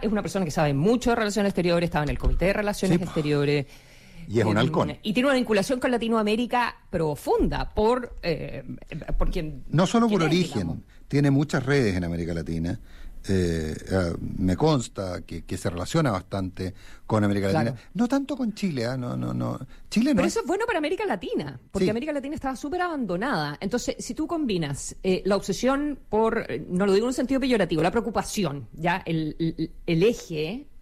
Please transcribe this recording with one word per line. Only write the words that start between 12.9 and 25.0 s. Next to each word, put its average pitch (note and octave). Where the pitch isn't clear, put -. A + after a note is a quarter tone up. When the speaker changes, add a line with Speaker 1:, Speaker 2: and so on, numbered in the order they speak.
Speaker 2:
Eh, E2+
ah, F#2
me F2+
consta G#2+
que, E2
que F#2+
se G2
relaciona A2+
bastante F#2
con G#2+
América G2+
Speaker 1:
Claro. D#3
Speaker 2:
Latina. -
No A#3
tanto C#4
con A#3
Chile, C#3
¿ah? C3
No, B2+
no, B2
no. A#2+
Chile A#3
no C4+
Speaker 1:
Pero C4
Speaker 2:
es D#4+
Speaker 1:
eso A4+
es E4+
bueno G4
para G#4+
América F#4
Latina, F#3
porque F#3+
Speaker 2:
Sí. G#3+
Speaker 1:
América B3
Latina C#4
estaba C4
súper E4+
abandonada. G#3
Entonces, A#3
si -
tú D#4
combinas, F#3+